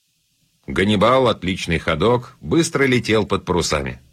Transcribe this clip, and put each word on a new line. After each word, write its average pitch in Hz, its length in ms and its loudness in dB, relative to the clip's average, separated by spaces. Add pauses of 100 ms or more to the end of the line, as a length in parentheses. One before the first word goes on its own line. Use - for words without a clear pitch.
(680)
Ганнибал, 107 600 2
отличный 90 500 -4
ходок, 104 600 -2
быстро 156 420 0
летел 117 420 2
под 95 200 -4
парусами. 76 560 -2 (120)